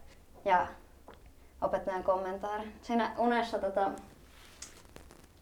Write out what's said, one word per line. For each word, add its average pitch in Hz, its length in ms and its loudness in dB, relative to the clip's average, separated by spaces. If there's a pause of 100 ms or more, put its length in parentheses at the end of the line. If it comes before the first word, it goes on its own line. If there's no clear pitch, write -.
(440)
ja 180 220 6 (920)
opettajan 185 440 0
kommentaarin. 196 680 -2 (100)
Siinä 233 360 0
unessa 233 400 2
tota, 196 320 0 (1500)